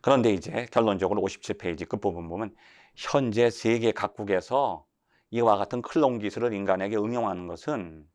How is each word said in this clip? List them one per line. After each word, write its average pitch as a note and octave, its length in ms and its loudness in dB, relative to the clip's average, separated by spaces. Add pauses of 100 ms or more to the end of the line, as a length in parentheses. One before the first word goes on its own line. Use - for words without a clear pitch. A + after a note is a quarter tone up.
그런데 A#2+ 300 6
이제 G2+ 400 -2
결론적으로 G2 500 2
오십칠 G2 360 -4
페이지 E2+ 280 -6
끝부분 F2 440 -4
보면 G2+ 260 -8 (400)
현재 A#2+ 540 2
세계 A2+ 420 2
각국에서 G#2 920 -2 (460)
이와 A2+ 260 4
같은 A#2 240 -4
클론 B2+ 380 2
기술을 A2 340 -2
인간에게 G2 440 0
응용하는 G#2 500 -2
것은 E2+ 680 -8